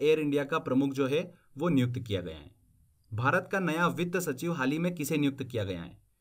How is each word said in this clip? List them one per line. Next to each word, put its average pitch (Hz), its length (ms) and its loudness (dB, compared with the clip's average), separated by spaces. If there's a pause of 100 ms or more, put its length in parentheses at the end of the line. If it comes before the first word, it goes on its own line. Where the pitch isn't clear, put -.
एयर 156 160 6
इंडिया 143 260 0
का 156 140 -2
प्रमुख 135 340 2
जो 135 140 0
है 147 160 0 (360)
वो 165 100 0
नियुक्त 123 300 2
किया 95 220 -4
गया 82 160 -10
है। 71 140 -18 (600)
भारत 131 420 0
का 196 80 2
नया 170 280 2
वित्त 175 300 -2
सचिव 165 340 -2
हाल 135 180 0
ही 156 80 0
में 175 160 0
किसे 156 220 -2
नियुक्त 139 280 0
किया 110 200 -4
गया 87 180 -6
है? - 140 -14 (240)